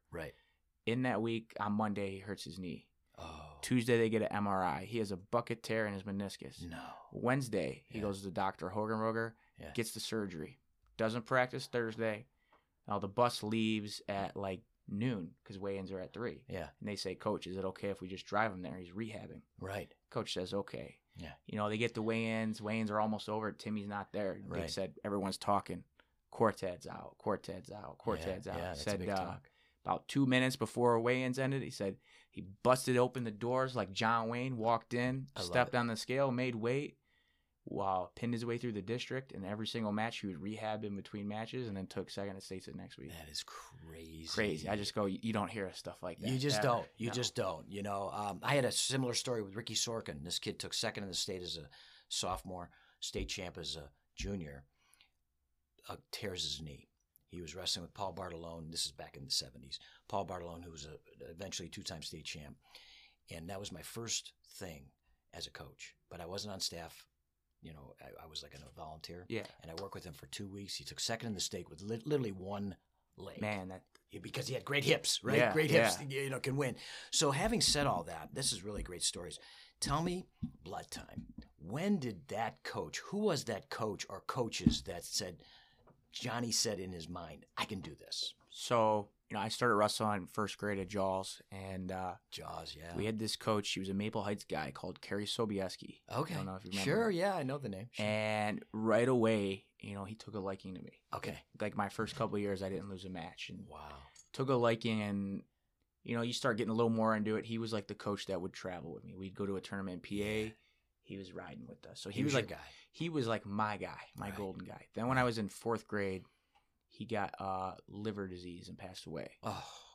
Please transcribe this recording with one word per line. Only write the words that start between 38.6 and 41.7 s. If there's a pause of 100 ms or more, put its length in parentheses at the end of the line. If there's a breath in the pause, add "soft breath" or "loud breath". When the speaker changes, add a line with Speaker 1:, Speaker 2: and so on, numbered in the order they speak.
Speaker 2:
the
district,
and
every
single
match
he
would
rehab
in
between
matches,
and